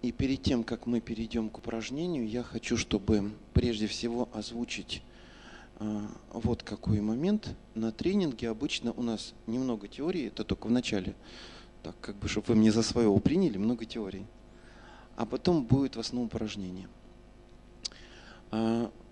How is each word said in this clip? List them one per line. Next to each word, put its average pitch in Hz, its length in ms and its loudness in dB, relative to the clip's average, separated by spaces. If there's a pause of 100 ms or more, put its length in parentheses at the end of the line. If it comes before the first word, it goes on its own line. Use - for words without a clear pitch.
И 123 80 0
перед 131 320 0
тем, 120 220 2
как - 220 -4
мы 120 140 2
перейдем 110 500 -2
к - 80 -12
упражнению, 127 680 -4
я 120 160 -2
хочу, 117 340 -2
чтобы 104 540 2 (240)
прежде 110 320 4
всего 117 460 -2
озвучить, 117 720 -6 (760)
а, 107 340 -4 (220)
вот 117 320 -2
какой 104 360 0
момент. 139 540 0 (220)
На 113 160 0
тренинге 160 560 0
обычно 117 440 -2
у 123 100 -4
нас 113 320 -4 (120)
немного 117 400 -2
теории, 151 400 -4
это - 160 -6
только - 240 -2
в 113 60 4
начале, 101 420 2 (680)
так, 78 160 -8
как 101 160 -10
бы, 107 100 -6
чтоб - 220 -2
вы 117 80 6
меня 110 160 10
за 113 100 4
своего 110 380 4
приняли, 151 360 4
много 113 280 0
теории. 98 420 -8 (880)
А 117 120 -2
потом 147 380 2
будет 131 300 4
в 113 60 -6
основном 123 260 -2
упражнение. 98 640 -6 (1600)
А, 113 400 2 (220)